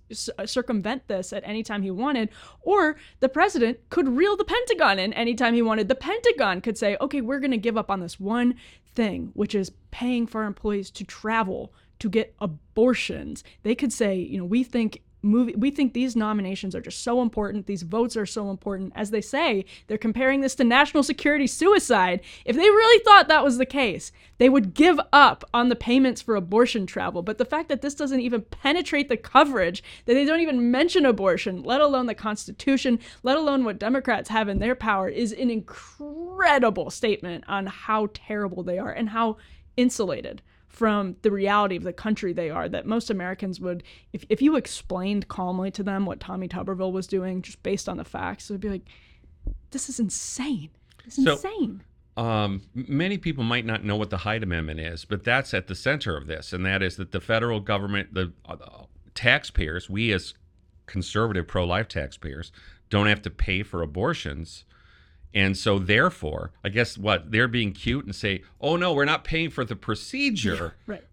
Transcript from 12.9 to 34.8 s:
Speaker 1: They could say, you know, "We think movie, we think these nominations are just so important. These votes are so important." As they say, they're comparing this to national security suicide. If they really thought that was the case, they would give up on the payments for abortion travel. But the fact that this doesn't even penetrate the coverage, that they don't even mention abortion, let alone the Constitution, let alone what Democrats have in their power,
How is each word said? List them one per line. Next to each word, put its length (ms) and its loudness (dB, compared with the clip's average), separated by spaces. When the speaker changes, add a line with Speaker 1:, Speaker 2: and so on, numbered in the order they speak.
Speaker 1:
They 100 2
could 180 -2
say, 280 0
you 180 -6
know, 80 -6
"We 180 2
think 380 -2
movie, 340 4
we 140 2
think 220 0
these 220 -2
nominations 600 -2
are 60 -6
just 200 -12
so 220 0
important. 420 -4
These 160 -6
votes 340 -2
are 120 -4
so 240 -6
important." 440 -8
As 140 -6
they 120 -2
say, 440 -2
they're 100 -4
comparing 440 0
this 140 0
to 80 2
national 380 4
security 460 2
suicide. 760 4
If 100 0
they 140 2
really 340 10
thought 260 12
that 140 6
was 140 4
the 80 2
case, 460 -2
they 100 8
would 280 6
give 240 8
up 320 8
on 140 4
the 60 2
payments 460 2
for 140 -2
abortion 500 2
travel. 380 -4
But 160 -4
the 60 2
fact 240 -4
that 120 -2
this 140 -6
doesn't 260 -2
even 220 -2
penetrate 640 -2
the 80 -2
coverage, 640 2
that 80 4
they 100 4
don't 180 2
even 280 2
mention 340 4
abortion, 600 2
let 180 2
alone 240 4
the 80 -2
Constitution, 880 0
let 140 2
alone 260 2
what 160 -4
Democrats 500 -2
have 180 0
in 120 -2
their 160 0
power, 340 0